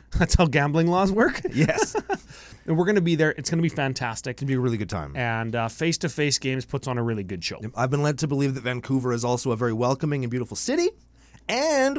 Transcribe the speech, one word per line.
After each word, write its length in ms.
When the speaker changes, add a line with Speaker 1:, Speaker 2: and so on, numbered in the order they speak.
Speaker 1:
<laughs> 120
That's 160
how 100
gambling 440
laws 220
work. 360
<laughs> 80
Speaker 2:
Yes. 420
Speaker 1:
And 100
we're 80
gonna 160
be 140
there. 240
It's 100
gonna 140
be 80
fantastic. 640
Speaker 2:
It's 80
gonna 60
be 80
a 40
really 160
good 140
time. 260
Speaker 1:
And, 400
uh, 120
face-to-face 720
games 280
puts 200
on 120
a 40
really 220
good 180
show. 160
Speaker 2:
I've 160
been 120
led 160
to 100
believe 280
that 40
Vancouver 540
is 100
also 280
a 40
very 160
welcoming 500
and 80
beautiful 260
city, 340
and 500